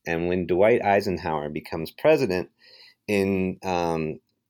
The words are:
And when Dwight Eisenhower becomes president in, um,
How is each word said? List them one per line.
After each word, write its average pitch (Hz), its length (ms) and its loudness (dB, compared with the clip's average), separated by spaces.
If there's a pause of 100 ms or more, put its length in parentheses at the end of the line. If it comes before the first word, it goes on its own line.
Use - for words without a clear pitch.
And 85 200 -2
when 90 180 -2
Dwight 98 380 4
Eisenhower 90 680 0
becomes 80 400 -8
president 123 600 0 (580)
in, 98 560 0
um, 82 560 -2 (300)